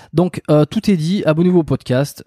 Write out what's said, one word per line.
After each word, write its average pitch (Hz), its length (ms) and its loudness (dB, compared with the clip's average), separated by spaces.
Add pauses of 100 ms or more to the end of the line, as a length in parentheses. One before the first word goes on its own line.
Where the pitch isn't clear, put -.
(120)
Donc, 170 380 -2
euh, 202 140 4
tout - 260 -2
est 196 60 4
dit. 170 280 -2
Abonnez-vous 175 360 2
au 160 40 -4
podcast. 135 640 -4